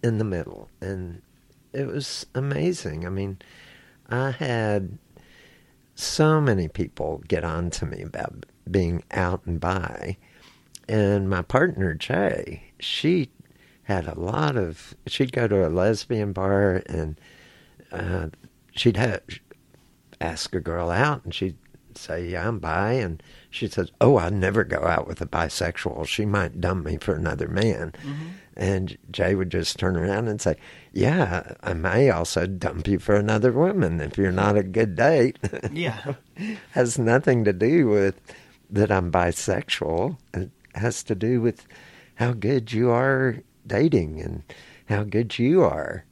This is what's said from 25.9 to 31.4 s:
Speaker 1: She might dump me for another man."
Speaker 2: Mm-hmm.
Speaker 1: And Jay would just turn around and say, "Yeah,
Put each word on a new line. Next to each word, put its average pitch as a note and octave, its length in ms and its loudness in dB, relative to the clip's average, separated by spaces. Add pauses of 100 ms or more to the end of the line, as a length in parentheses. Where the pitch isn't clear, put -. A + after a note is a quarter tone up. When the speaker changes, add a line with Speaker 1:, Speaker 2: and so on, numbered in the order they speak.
Speaker 1:
She - 180 -2
might G2+ 360 -2
dump E2+ 260 0
me D#2+ 120 -2
for G2 180 0
another D#2 320 -2
man." E2+ 440 0 (100)
Speaker 2:
Mm-hmm. C#3+ 240 -8 (300)
Speaker 1:
And F#2+ 400 -2 (140)
Jay F#2 240 2
would F#2+ 160 -2
just F2 260 -2
turn F#2 200 0
around G2 320 0
and G#2 120 -4
say, D#2+ 140 2 (380)
"Yeah, A2 640 0 (100)